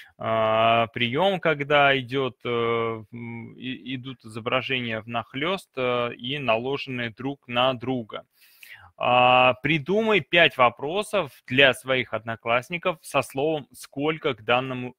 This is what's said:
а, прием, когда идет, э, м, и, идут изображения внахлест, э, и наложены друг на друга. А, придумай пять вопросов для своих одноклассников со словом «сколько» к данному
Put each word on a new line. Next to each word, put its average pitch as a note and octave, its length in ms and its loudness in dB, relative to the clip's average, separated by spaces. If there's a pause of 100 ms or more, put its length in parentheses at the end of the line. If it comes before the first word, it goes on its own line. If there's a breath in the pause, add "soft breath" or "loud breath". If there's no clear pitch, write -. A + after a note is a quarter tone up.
(180 loud breath)
а, A2+ 720 2
прием, C#3+ 540 -2
когда C#3+ 580 2
идет, B2+ 460 -4
э, B2 40 -4 (640)
м, A#2 420 -12
и, B2 400 -10
идут B2+ 300 -14
изображения A#2 760 -4
внахлест, C3+ 760 -6
э, B2 400 -2
и B2+ 220 -8
наложены B2 800 -2
друг C#3 300 -8
на B2 260 2
друга. A#2+ 520 -6 (720 loud breath)
А, B2 680 6
придумай F3+ 580 0
пять E3+ 360 4
вопросов D3+ 720 0 (160)
для C3 260 6
своих B2+ 400 -2
одноклассников A#2+ 880 -4
со C#3 220 -2
словом D3 500 -4
«сколько» D3 640 -4
к A2 80 -16
данному B2 560 -2